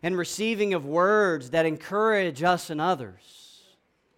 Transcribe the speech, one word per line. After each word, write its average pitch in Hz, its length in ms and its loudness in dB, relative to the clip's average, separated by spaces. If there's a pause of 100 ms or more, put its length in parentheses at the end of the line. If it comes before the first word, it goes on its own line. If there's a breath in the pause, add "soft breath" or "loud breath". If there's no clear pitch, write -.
and 180 140 0
receiving 202 580 -2
of 147 100 -2
words 170 680 2
that 160 140 2
encourage 185 800 0
us 175 280 2
and 151 100 -6
others? 139 840 -6 (560)